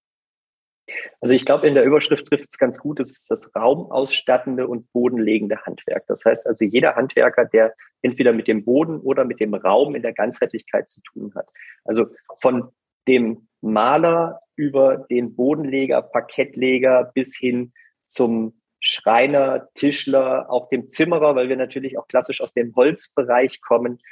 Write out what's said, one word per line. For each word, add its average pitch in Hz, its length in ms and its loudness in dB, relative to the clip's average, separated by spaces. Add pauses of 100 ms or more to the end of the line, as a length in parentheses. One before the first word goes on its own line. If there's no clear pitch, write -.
(1200)
Also 123 140 2
ich 127 100 2
glaube, 143 220 2
in 147 80 4
der 131 100 2
Überschrift 143 420 2
trifft's - 320 -4
ganz 123 200 -2
gut, 147 220 -8
es 127 100 -6
ist - 200 -20
das - 240 -6
raumausstattende 131 1120 -2
und 120 240 -10
bodenlegende 110 680 0
Handwerk. - 440 -8
Das - 180 -6
heißt 117 220 0
also, 113 180 -2
jeder 107 300 2
Handwerker, 120 500 2
der 113 300 2 (280)
entweder 123 300 2
mit 113 140 -2
dem 107 180 0
Boden 151 360 0
oder 135 240 0
mit 117 160 -6
dem 107 140 -2
Raum 113 400 2
in 127 80 -6
der 113 100 -4
Ganzheitlichkeit 113 760 -4
zu - 140 -20
tun 104 320 -14
hat. - 140 -12 (360)
Also 113 220 0 (320)
von 123 320 0 (380)
dem 117 400 0 (120)
Maler 156 800 0 (140)
über 135 560 2
den 120 240 -2
Bodenleger, 135 680 0
Parkettleger 127 1120 0
bis 131 220 -4
hin 123 360 -4 (340)
zum 113 540 -2 (180)
Schreiner, 131 960 0
Tischler, 135 760 -2
auch 123 180 -4
dem 120 200 -4
Zimmerer, 156 460 2
weil 127 140 0
wir 131 80 0
natürlich 127 420 -6
auch - 80 -10
klassisch - 340 -2
aus 123 120 -8
dem 117 240 -2
Holzbereich 127 840 2
kommen, 123 380 0 (140)